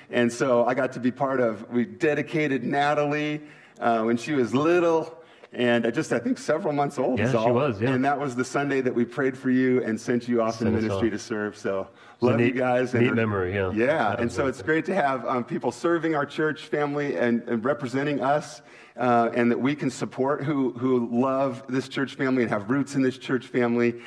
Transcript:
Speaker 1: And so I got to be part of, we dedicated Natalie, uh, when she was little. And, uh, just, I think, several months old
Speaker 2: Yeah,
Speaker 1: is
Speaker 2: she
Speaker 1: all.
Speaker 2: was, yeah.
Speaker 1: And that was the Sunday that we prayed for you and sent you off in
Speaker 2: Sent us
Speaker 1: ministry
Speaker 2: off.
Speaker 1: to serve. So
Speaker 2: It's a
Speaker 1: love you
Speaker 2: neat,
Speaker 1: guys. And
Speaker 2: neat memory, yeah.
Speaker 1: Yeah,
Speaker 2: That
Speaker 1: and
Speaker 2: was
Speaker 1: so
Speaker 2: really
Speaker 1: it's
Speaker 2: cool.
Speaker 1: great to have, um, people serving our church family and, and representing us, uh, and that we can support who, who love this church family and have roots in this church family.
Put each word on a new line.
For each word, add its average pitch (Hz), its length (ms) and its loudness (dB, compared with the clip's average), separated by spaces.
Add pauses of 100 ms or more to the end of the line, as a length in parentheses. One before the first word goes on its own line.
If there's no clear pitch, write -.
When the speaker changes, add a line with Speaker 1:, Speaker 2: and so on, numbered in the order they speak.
Speaker 1:
And 120 220 2
so 120 340 2
I 123 80 0
got 131 200 -2
to 123 80 -8
be 123 100 0
part 135 300 -2
of, 110 280 -2
we 120 140 0
dedicated 143 800 -2
Natalie, 147 800 0 (400)
uh, 113 220 2
when 117 120 2
she 135 180 -4
was 120 220 0
little. 165 640 2 (320)
And, 120 340 2
uh, 113 60 2
just, 156 200 -2
I 135 60 0
think, 233 220 -2
several 156 340 -2
months 143 240 -2
old 127 220 0
Speaker 2:
Yeah, 104 60 2
Speaker 1:
is 127 60 2
Speaker 2:
she 120 60 2
Speaker 1:
all. 117 160 2
Speaker 2:
was, 120 260 2
yeah. 123 140 0
Speaker 1:
And 127 120 2
that 139 140 0
was 135 160 -4
the 123 100 -2
Sunday 139 360 0
that 123 140 0
we 117 100 2
prayed 135 320 -2
for 127 140 -2
you 127 320 4
and 110 180 -2
sent 120 260 -2
you 120 140 2
off 113 200 0
in 113 40 0
Speaker 2:
Sent 110 120 2
us 110 40 0
Speaker 1:
ministry 107 280 0
Speaker 2:
off. 95 40 -4
Speaker 1:
to 104 60 -6
serve. 104 380 -6
So 98 300 -4 (280)
Speaker 2:
It's - 80 -4
a - 20 2
Speaker 1:
love 113 140 4
you 120 80 4
Speaker 2:
neat, 127 80 0
Speaker 1:
guys. 123 400 0
And 117 100 4
Speaker 2:
neat - 80 2
memory, 101 400 0
yeah. 95 180 0
Speaker 1:
Yeah, 110 140 2
Speaker 2:
That 127 340 0
Speaker 1:
and 120 100 0
Speaker 2:
was - 40 -8
Speaker 1:
so - 60 -4
Speaker 2:
really 139 100 0
Speaker 1:
it's 120 100 -6
Speaker 2:
cool. - 60 -12
Speaker 1:
great 160 200 0
to 196 100 -2
have, 135 320 0
um, 123 160 -2
people 147 280 -4
serving 165 440 0
our 143 100 0
church 156 400 -2
family 143 520 -2
and, 117 300 2
and 113 160 -2
representing 139 580 -2
us, 147 420 -2 (340)
uh, 117 380 4
and 120 160 4
that 117 80 0
we 139 160 0
can 135 160 -2
support 131 520 -2
who, 135 280 0
who 123 400 0
love 131 580 0
this 131 180 -2
church - 280 -4
family 131 260 0
and 110 100 2
have 107 200 -2
roots 135 240 0
in 135 80 2
this 127 160 0
church 123 260 -4
family. 120 480 2 (140)